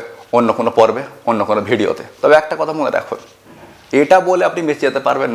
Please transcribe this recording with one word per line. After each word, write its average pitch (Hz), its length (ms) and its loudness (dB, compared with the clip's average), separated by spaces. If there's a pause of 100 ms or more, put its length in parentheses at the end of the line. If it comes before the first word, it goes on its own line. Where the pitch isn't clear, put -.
(320)
অন্য 120 200 2
কোনো 113 180 -2
পর্বে, 113 320 2 (240)
অন্য 113 180 -2
কোনো 107 160 0
ভিডিওতে। 101 440 -2 (160)
তবে 143 160 6
একটা 156 240 0
কথা 156 120 -4
মনে 147 180 -4
রাখুন, - 300 -6 (720)
এটা 147 280 4
বলে 180 240 0
আপনি 170 240 -2
বেঁচে 147 180 -4
যেতে 135 140 -2
পারবেন 131 340 -2